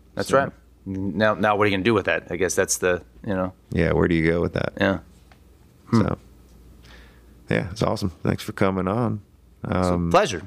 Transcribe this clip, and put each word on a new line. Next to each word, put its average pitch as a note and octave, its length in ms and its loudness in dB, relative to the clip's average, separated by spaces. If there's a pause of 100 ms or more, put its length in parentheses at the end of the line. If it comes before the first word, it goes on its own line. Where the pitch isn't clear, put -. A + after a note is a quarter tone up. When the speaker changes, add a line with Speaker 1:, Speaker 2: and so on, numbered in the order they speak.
(140)
Speaker 1:
That's - 140 -6
Speaker 2:
So C3+ 100 4
Speaker 1:
right. C3+ 140 0 (340)
Now, G2 480 0
now G#2 220 2
what G#2 80 2
are G#2 60 4
you G2 60 0
gonna F#2+ 60 -2
do A#2 100 4
with G2 140 2
that? E2 240 0
I F2+ 60 -4
guess F2 180 0
that's - 240 0
the, F2+ 240 0 (240)
you G2 80 -4
know. F#2 180 -2 (180)
Speaker 2:
Yeah, E2+ 220 2
where D#2+ 140 2
do F2 80 2
you E2 160 2
go E2+ 100 0
with E2+ 140 -2
that? - 260 -4
Speaker 1:
Yeah. G2 180 0 (920)
Speaker 2:
So, - 260 2 (1300)
yeah, - 200 -2
it's G#2+ 120 -6
awesome. G#2 280 -2 (120)
Thanks F#2 200 -2
for - 100 -10
coming F#2+ 360 0
on. A2 320 -2 (440)
Speaker 1:
It's - 100 -2 (140)
a F2+ 60 2
Speaker 2:
Um, E2+ 160 0
Speaker 1:
pleasure, C3+ 360 2